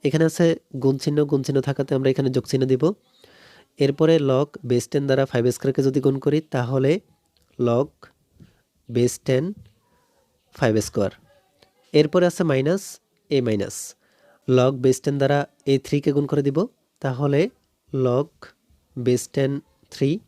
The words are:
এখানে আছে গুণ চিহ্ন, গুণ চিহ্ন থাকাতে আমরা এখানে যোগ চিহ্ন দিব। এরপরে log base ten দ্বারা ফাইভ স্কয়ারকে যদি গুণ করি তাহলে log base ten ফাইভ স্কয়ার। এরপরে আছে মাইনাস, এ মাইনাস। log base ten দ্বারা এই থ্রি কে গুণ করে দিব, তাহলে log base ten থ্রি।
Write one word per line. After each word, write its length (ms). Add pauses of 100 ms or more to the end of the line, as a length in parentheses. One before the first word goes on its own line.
এখানে 240
আছে 160 (380)
গুণ 180
চিহ্ন, 160 (120)
গুণ 160
চিহ্ন 120 (100)
থাকাতে 300
আমরা 140
এখানে 240
যোগ 140
চিহ্ন 220
দিব। 100 (1000)
এরপরে 300 (160)
log 180 (220)
base 220
ten 160
দ্বারা 220
ফাইভ 140 (100)
স্কয়ারকে 340
যদি 180
গুণ 180
করি 140 (160)
তাহলে 380 (760)
log 220 (1040)
base 240 (100)
ten 160 (1120)
ফাইভ 160 (120)
স্কয়ার। 260 (800)
এরপরে 360
আছে 200
মাইনাস, 320 (540)
এ 100
মাইনাস। 300 (720)
log 240 (120)
base 200
ten 160
দ্বারা 180 (320)
এই 160
থ্রি 180
কে 120
গুণ 140
করে 180
দিব, 100 (460)
তাহলে 360 (680)
log 240 (680)
base 380
ten 160 (420)
থ্রি। 180 (180)